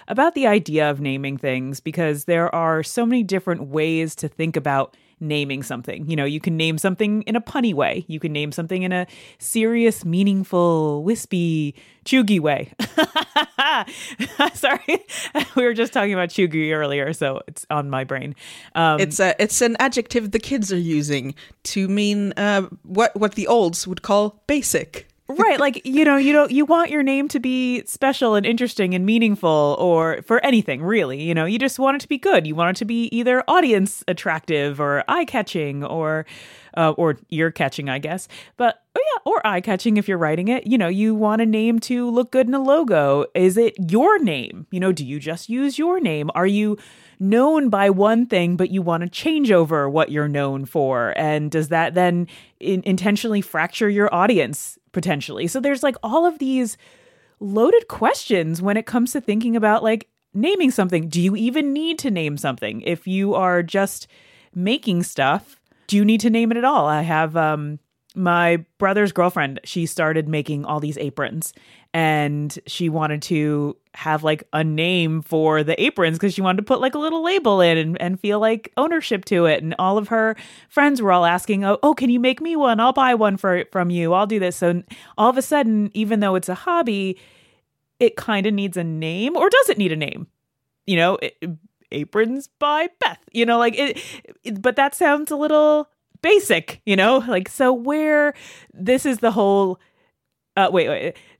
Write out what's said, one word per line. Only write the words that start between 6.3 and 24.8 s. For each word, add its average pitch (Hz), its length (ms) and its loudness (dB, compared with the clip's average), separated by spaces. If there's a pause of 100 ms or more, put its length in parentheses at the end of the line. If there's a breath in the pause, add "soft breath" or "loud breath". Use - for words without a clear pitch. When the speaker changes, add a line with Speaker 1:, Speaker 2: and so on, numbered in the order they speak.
Speaker 1:
can 165 160 -2
name 160 220 0
something 208 440 0
in 220 140 -2
a 233 40 -2
punny 240 320 -2
way. 139 360 -2
You 160 120 -8
can 160 120 -4
name 147 200 -4
something 185 300 -6
in 185 100 -2
a 180 140 -2 (320 loud breath)
serious, 226 640 0
meaningful, 175 1000 0
wispy, 170 720 -2 (300 soft breath)
chuggy 214 360 2
way. 147 400 -2
<laughs> 285 1700 -2
Sorry. - 260 0 (540 loud breath)
<laughs> 285 220 -4
We 247 80 4
were 240 100 2
just 226 180 -2
talking 208 220 0
about 175 160 -2
chuggy 160 440 0
earlier, 143 380 -2
so 135 340 -4
it's - 240 -18
on 143 200 -4
my 135 140 -4
brain. 135 300 -8 (400 loud breath)
Um, 156 260 2
Speaker 2:
It's 185 200 -2
a, 185 180 2
it's - 220 0
an 233 180 2
adjective 240 520 -2
the 226 80 0
kids 214 340 -4
are 180 60 0
using 147 560 -2 (300 loud breath)
to 190 240 -2
mean, 202 480 0
uh, 202 260 0 (200)
what, 208 340 0
what 208 180 2
the 208 120 -4
olds 190 400 2
would 185 160 -8
call 208 440 0
basic. - 640 -2 (200)